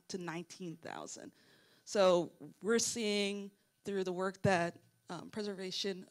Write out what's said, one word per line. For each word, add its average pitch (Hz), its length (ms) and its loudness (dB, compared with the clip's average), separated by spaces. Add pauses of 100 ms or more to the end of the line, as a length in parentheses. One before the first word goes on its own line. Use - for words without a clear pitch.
to 196 100 -6
nineteen 170 640 -8
thousand. - 480 -12 (540)
So 185 460 6 (300)
we're 226 160 4
seeing 202 720 0 (340)
through 196 200 -2
the 185 80 -2
work 185 320 -2
that, 175 320 4 (340)
um, 175 220 -10
preservation, 190 800 -6